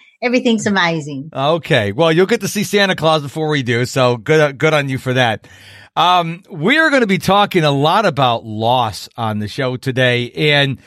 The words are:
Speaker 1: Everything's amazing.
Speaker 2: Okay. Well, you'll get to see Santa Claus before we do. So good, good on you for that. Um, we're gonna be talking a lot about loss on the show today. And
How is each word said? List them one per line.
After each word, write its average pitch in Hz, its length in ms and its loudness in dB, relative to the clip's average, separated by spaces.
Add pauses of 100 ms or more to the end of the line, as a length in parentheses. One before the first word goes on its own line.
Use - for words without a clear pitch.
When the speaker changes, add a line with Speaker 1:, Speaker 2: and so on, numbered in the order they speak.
(200)
Speaker 1:
Everything's 233 460 0
amazing. 160 640 -2
Speaker 2:
Okay. 135 600 0
Well, 160 200 2
you'll 180 140 4
get 220 160 0
to 196 60 -4
see 208 160 -4
Santa 196 320 0
Claus 156 260 0
before 156 260 -6
we 151 140 0
do. 123 240 -2
So 123 320 0
good, 143 400 2
good 156 160 2
on 139 160 -2
you 131 80 -4
for 127 160 -4
that. 120 320 0 (500)
Um, 170 540 0
we're 262 400 2
gonna 254 160 2
be 190 100 2
talking 190 480 2
a 147 60 2
lot 156 340 2
about 127 400 0
loss 110 720 -2
on 110 220 -4
the 104 100 -4
show 127 300 -6
today. 123 540 0
And 147 540 0